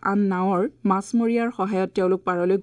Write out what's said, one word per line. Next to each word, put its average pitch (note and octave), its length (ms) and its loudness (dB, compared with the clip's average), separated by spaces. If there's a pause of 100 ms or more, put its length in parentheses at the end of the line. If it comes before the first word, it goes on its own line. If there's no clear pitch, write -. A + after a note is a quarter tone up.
(100)
আন G3+ 80 2 (140)
নাৱৰ F#3 300 0 (280)
মাছমৰীয়াৰ A#3 680 0
সহায়ত F#3+ 400 -2
তেওঁলোক F#3 320 2
পাৰলৈ F3+ 340 0